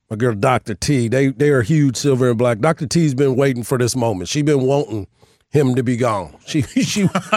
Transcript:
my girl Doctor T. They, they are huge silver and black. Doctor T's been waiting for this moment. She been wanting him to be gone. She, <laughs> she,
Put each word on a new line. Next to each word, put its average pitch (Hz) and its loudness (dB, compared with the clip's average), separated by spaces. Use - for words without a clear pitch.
my 113 -6
girl 117 0
Doctor 117 0
T. 123 -2
They, 135 2
they 139 0
are 135 2
huge 143 2
silver 127 2
and 117 0
black. 120 0
Doctor 156 -2
T's 160 0
been 131 0
waiting 131 0
for 135 -2
this 120 0
moment. 110 -2
She 151 -2
been 143 2
wanting 127 -2
him 131 2
to 131 0
be 123 0
gone. 104 -2
She, 151 -2
<laughs> 254 -2
she, 196 0